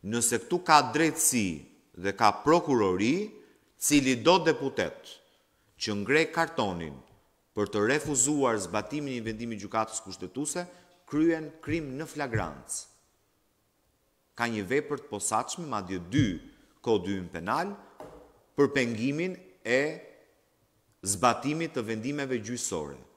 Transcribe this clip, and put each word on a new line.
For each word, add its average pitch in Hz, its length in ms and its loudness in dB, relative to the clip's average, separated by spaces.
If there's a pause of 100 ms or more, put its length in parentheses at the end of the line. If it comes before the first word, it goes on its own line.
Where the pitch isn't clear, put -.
Nëse 117 420 0
këtu 175 220 -2
ka 156 140 10 (140)
drejtësi 151 520 2 (480)
dhe 95 200 -2
ka 107 160 6 (120)
prokurori, 135 880 4 (480)
cili 131 400 4
do 160 240 6
deputet 135 720 -2 (640)
që 107 240 -4
ngre 147 320 4
kartonin 95 640 -2 (560)
për 104 160 0
të 107 160 2
refuzuar 139 720 2
zbatimin 107 560 -4
e 120 40 -6
një 110 120 -6
vendimi 113 320 -6
gjykatës 107 400 -4
kushtetuese, 139 640 -8 (420)
kryen 160 400 0 (160)
krim 147 340 -4
në 156 120 -6
flagrancë. 107 760 -6 (1500)
Ka 120 80 0
një 107 240 -2
vepër 143 320 -2
të - 80 -16
posaçme, 113 560 -4
madje 95 320 -6 (140)
dy, 131 140 4 (580)
kodin 95 480 0
penal, 127 400 -4 (840)
për 139 160 6
pengimin 131 600 -2 (320)
e 127 160 4 (1200)
zbatimit 127 720 0
të 127 120 -2
vendimeve 127 520 -4
gjyqësore. 92 600 -6 (180)